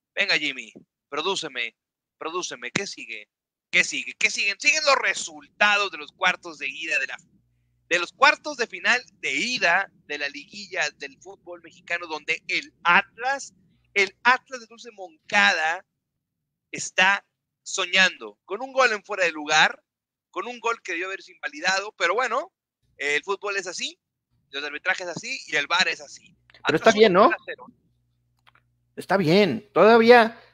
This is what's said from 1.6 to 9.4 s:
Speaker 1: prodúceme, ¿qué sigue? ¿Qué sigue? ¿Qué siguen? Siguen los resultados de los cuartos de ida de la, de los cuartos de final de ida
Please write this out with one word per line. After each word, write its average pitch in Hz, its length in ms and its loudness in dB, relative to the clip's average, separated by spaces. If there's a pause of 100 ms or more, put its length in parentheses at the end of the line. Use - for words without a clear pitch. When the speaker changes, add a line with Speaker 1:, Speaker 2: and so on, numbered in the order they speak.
Speaker 1:
prodúceme, 147 540 -10
¿qué 196 140 -4
sigue? 113 440 -16 (400)
¿Qué 175 160 2
sigue? 131 340 -10
¿Qué 214 100 -2
siguen? 208 300 -4
Siguen 294 260 0
los 277 120 4
resultados 202 920 -2
de 165 60 -12
los 147 140 -14
cuartos 180 460 -4
de 139 100 -8
ida 151 320 -6
de 135 80 -4
la, 127 80 -12 (720)
de 170 120 0
los 175 120 -6
cuartos 294 460 0
de 233 100 -4
final 202 340 -4 (200)
de 147 120 -6
ida 196 560 -2 (180)